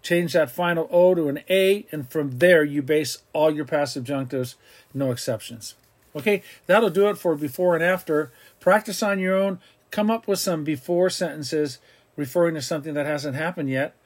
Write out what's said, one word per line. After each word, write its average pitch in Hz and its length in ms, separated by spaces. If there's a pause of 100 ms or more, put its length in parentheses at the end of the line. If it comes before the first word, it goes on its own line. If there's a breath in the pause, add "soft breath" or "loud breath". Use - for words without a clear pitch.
change 175 320
that 156 180
final 170 400
O 180 240
to 165 140
an 139 200
A, 190 440
and 143 180
from 143 280
there 165 260
you 143 180
base 151 360 (140)
all 156 220
your 147 120
past 147 260
subjunctives, 131 640 (360 soft breath)
no 135 200
exceptions. 117 640 (420)
Okay, 202 260 (240 loud breath)
that'll 208 240
do 196 180
it 208 80
for 165 200
before 160 380
and 160 80
after. 165 500 (280 soft breath)
Practice 202 420
on 202 160
your 185 160
own. 190 260 (300 soft breath)
Come 214 200
up 226 160
with 196 120
some 160 260
before 175 440
sentences 151 680 (380 soft breath)
referring 165 380
to 151 80
something 156 320
that 143 120
hasn't 143 280
happened 156 360
yet 131 240 (120)